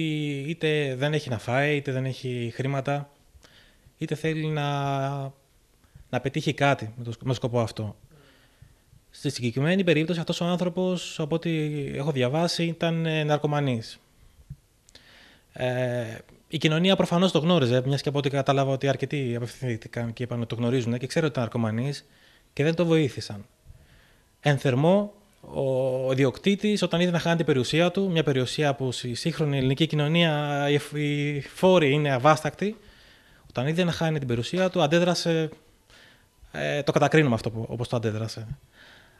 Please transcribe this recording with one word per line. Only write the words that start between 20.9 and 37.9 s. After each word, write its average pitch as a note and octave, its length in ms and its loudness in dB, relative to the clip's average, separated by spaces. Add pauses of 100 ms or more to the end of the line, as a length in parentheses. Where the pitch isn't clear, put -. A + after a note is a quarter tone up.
και C3 80 -6
ξέρουν D#3+ 220 0
ότι C3+ 100 -4
ήταν B2 40 0 (100)
ναρκωμανής A#2 520 -2 (480)
και C#3+ 120 -2
δεν E3 100 2
το E3+ 100 2
βοήθησαν. C3+ 600 0 (960)
Εν C#3+ 180 2
θερμό, E3 540 2 (420)
ο C3 580 0
ιδιοκτήτης, G3 680 2
όταν E3+ 180 0
είδε F3+ 100 2
να E3+ 80 0
χάνει E3+ 180 2
την D#3+ 100 0
περιουσία D3+ 440 2
του, G3 200 -2
μια E3 120 2
περιουσία C#3 520 0
που C3 180 -4
στη A#2+ 220 -6
σύγχρονη D3 440 -2
ελληνική C3+ 280 2
κοινωνία D3 840 0
οι D3 60 4
εφ-, C#3+ 220 -2
οι D3 440 -2 (140)
φόροι F3+ 380 6
είναι D3 200 2
αβάστακτοι, D3+ 640 2 (720)
όταν B2 180 -4
είδε E3 180 0
να E3+ 80 0
χάνει D#3+ 260 0
την C3+ 100 -4
περιουσία E3+ 420 0
του, F3+ 120 2
αντέδρασε, E3 640 2 (1040)
ε, D3 300 -2
το D3 100 0
κατακρίνουμε D3 420 6
αυτό A2+ 160 -2
που, A2 180 -6
όπως A#2+ 200 -6
το B2+ 80 -2